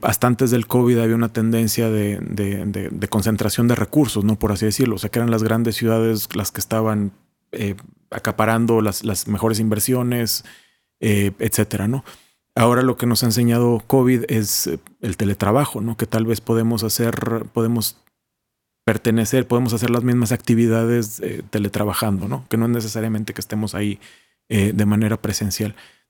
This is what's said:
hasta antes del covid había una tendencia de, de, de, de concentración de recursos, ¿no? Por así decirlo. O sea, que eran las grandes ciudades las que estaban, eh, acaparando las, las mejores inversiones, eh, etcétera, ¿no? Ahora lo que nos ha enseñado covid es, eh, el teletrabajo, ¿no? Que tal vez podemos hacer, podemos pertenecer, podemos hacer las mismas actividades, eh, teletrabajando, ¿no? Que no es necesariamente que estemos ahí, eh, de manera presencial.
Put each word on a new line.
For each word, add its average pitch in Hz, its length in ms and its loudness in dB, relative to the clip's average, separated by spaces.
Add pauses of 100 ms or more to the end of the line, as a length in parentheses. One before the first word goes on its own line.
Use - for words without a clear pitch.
hasta 110 240 0
antes 123 240 2
del 120 160 0
covid 123 320 2
había 113 180 2
una 117 160 0
tendencia 113 560 0
de, 104 320 0
de, 98 460 -4
de, 101 240 -6
de 98 180 -6
concentración 107 580 0
de 120 80 4
recursos, 113 500 0
¿no? 107 140 2
Por 104 140 0
así 101 140 0
decirlo. 107 300 0
O - 20 -6
sea, 104 120 -6
que - 80 -4
eran 117 120 0
las 113 120 0
grandes 113 340 0
ciudades 113 600 0
las 101 160 -4
que - 80 -8
estaban, 107 520 -2 (400)
eh, 101 240 -4 (340)
acaparando 113 720 0
las, 104 220 -2
las 101 220 -4
mejores 110 320 0
inversiones, 117 840 -2 (560)
eh, 101 380 2
etcétera, 107 500 0
¿no? 131 160 -2 (500)
Ahora 120 280 4
lo 127 160 0
que 120 80 -2
nos 117 160 2
ha 123 40 2
enseñado 117 600 2
covid 127 420 4
es, 110 380 -2
eh, 76 120 -4 (220)
el 95 160 -4
teletrabajo, 107 640 0
¿no? 113 160 -4
Que - 100 -4
tal 113 200 0
vez 113 160 -2
podemos 113 420 0
hacer, 113 680 -2
podemos 113 420 0 (880)
pertenecer, 113 640 2
podemos 120 260 0
hacer 117 180 0
las 120 140 2
mismas 120 280 2
actividades, 113 880 2
eh, 95 300 -8
teletrabajando, 101 800 -2
¿no? 127 220 -8
Que 117 80 0
no 113 80 0
es 120 60 0
necesariamente 110 600 -4
que - 80 -10
estemos 107 340 -4
ahí, 101 240 -2 (500)
eh, 101 260 2
de 104 120 2
manera 107 360 2
presencial. 104 520 -4 (360)